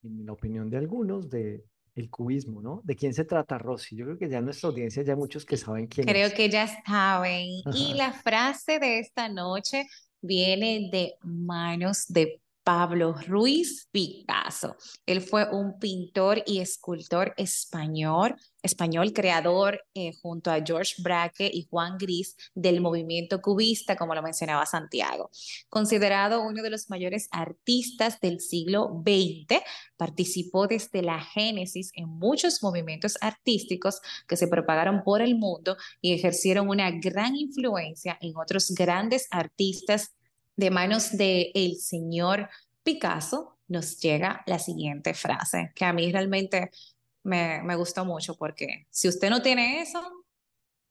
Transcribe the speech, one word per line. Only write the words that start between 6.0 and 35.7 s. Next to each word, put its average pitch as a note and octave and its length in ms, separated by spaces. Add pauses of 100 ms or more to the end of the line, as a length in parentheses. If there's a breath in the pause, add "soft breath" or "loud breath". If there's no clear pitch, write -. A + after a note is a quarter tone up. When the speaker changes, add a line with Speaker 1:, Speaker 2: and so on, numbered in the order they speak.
Speaker 2:
Creo G3+ 220
Speaker 1:
es. G3+ 60
Speaker 2:
que G#3+ 140
ya G#3+ 200 (180)
saben. F3+ 640
Y F#3 180
Speaker 1:
Ajá. C#4 300
Speaker 2:
la C4+ 160
frase B3+ 680
de A#3+ 220
esta A3+ 280
noche G3+ 600 (320 loud breath)
viene F#3+ 720
de F3+ 300
manos E3+ 840
de D#3+ 340 (220)
Pablo E3+ 520 (120)
Ruiz C4 640
Picasso. - 840 (300 loud breath)
Él F#3 160
fue G#3 280
un G3 280
pintor F#3+ 640
y G3+ 140
escultor F3+ 800
español, D#3 1000 (260 soft breath)
español F3 520
creador, F#3 680 (140)
eh, F3 260
junto E3+ 300
a D#3+ 120
George E3 400
Braque F3 480
y E3+ 200
Juan F3 260
Gris F#3 400 (180 loud breath)
del F3 280
movimiento E3+ 580
cubista, G3+ 560
como E3 180
lo D#3 80
mencionaba D#3 440
Santiago. G#2+ 640 (400 loud breath)
Considerado G#3 720
uno A3 200
de A3 60
los G#3+ 220
mayores F#3 400
artistas A3+ 920
del F3+ 200
siglo F3 500 (120)
veinte, F#3 600 (340 loud breath)
participó F3+ 720
desde G#3 340
la E3 220
génesis F#3+ 720
en E3 160
muchos A#3+ 520
movimientos E3 600
artísticos G3 800 (240 loud breath)
que F3+ 100
se F3 100
propagaron F3 580
por G#3 180
el A#3+ 140
mundo F#3+ 420 (240 loud breath)